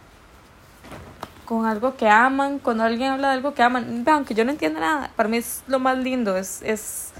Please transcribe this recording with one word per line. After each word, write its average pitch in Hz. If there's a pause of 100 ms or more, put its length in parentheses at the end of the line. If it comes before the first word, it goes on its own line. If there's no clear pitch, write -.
(1400)
con 226
algo 226
que 226
aman, 269
cuando 226
alguien 233
habla 277
de 269
algo 285
que 247
aman, 240
aunque 294
yo 220
no 254
entienda 311
nada, 311
para 214
mí 233
es -
lo 262
más 262
lindo, 254
es, 190
es, -